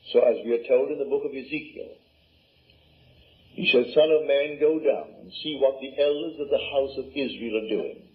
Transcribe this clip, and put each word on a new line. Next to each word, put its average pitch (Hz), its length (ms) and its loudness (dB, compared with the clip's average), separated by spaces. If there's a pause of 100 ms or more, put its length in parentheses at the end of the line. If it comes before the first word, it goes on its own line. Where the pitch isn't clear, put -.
(140)
So 120 100 6
as 117 180 4
we 117 140 0
are - 100 -4
told 127 240 2
in 143 80 -4
the 135 60 -4
book 143 240 -2
of 131 80 -8
Ezekiel, - 560 -10 (1700)
he - 80 0
said, 123 240 4
"Son 156 180 6
of 151 140 4
man, 143 340 0
go 156 220 2
down 123 400 -2
and 180 100 -20 (120)
see 151 180 -8
what 131 220 4
the 131 180 -12
elders 147 400 0
of 143 80 -6
the 143 240 0
house 139 240 0
of 131 160 -10
Israel 110 480 -4
are 107 80 -10
doing." 82 460 -6